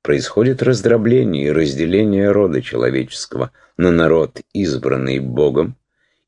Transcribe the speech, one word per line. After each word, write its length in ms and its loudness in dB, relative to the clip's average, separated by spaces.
происходит 640 0
раздробление 840 2
и 60 0
разделение 800 2
рода 320 2
человеческого 880 -4
на 140 2
народ, 500 2
избранный 680 -4
Богом, 560 -2